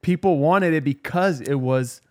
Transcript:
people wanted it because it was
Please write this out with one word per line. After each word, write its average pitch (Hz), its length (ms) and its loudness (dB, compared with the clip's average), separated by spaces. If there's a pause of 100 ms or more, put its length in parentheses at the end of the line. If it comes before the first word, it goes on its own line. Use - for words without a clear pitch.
people 175 360 2
wanted 170 360 2
it 156 80 0
because 156 580 -2
it 139 140 -4
was 127 460 -2 (100)